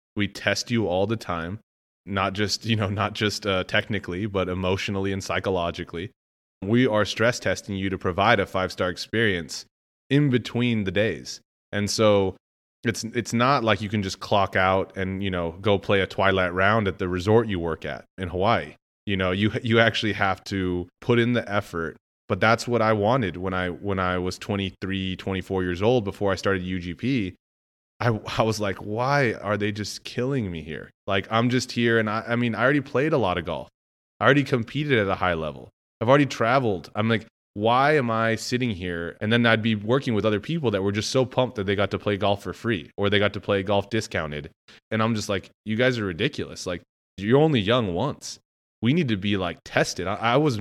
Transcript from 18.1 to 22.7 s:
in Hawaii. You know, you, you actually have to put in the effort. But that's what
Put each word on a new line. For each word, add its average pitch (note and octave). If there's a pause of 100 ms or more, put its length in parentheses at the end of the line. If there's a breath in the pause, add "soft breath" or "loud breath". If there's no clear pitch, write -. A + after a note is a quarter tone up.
in F2+
Hawaii. F2+ (300)
You G2
know, F#2
you, G2+ (100)
you A2+
actually A2
have G2
to F2+ (140)
put A#2+
in A#2+
the G#2+
effort. E2+ (320)
But G2+
that's A2+
what A#2